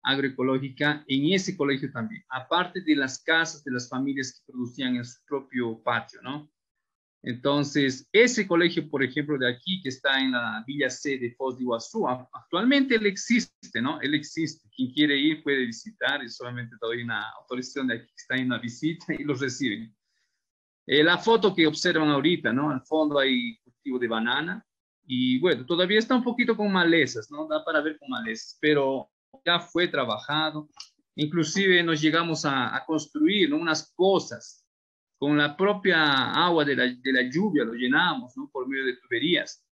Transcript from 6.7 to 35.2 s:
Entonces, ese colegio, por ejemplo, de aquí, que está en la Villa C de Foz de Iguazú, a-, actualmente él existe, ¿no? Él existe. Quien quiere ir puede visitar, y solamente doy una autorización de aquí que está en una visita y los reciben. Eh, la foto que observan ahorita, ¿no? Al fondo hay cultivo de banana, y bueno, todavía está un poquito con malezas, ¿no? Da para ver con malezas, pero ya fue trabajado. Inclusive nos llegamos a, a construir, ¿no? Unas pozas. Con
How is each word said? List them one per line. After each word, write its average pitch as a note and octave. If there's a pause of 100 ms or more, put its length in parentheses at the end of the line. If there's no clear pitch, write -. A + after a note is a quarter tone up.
Entonces, C#3
ese A3
colegio, E3+
por C3+
ejemplo, C#3+
de B2
aquí, F3+
que C3+
está C3+
en C3
la A2+
Villa C#3
C C#3
de B2
Foz C3
de B2+
Iguazú, B2
a-, B2+
actualmente B3+
él G#3+
existe, -
¿no? D3
Él C#3+
existe. -
Quien B2+
quiere D3
ir D3+
puede C3+
visitar, B2
y A#2
solamente B2
doy A#2
una A2
autorización B2+
de A#2
aquí A#2+
que -
está -
en B2+
una A#2+
visita D3+
y C#3
los C#3+
reciben. A#2 (880)
Eh, D3
la E3+
foto A3
que E3
observan D#3
ahorita, C#3+
¿no? C#3+
Al C3
fondo D3+
hay B2
cultivo -
de A#2+
banana, B2+ (440)
y B2+
bueno, C#3+
todavía F3+
está A3+
un B3
poquito A#3
con G#3
malezas, E3
¿no? D3+
Da D#3
para D#3
ver D3+
con -
malezas, A2+
pero C#3 (340)
ya E3+
fue E3+
trabajado. D3+ (460)
Inclusive E3+
nos E3
llegamos D#3+
a, C3
a C3+
construir, D#3
¿no? D3
Unas D#3+
pozas. F3 (560)
Con D3